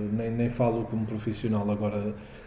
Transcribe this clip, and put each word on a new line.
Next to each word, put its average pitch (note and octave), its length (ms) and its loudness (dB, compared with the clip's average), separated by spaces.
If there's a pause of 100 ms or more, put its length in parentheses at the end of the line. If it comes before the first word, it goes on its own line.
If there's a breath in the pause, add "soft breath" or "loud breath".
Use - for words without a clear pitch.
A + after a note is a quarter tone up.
(120)
nem, A2+ 180 0
nem A#2 200 2
falo A#2 340 2
como A2 200 -2
profissional G#2+ 680 0
agora G#2 440 0 (320 loud breath)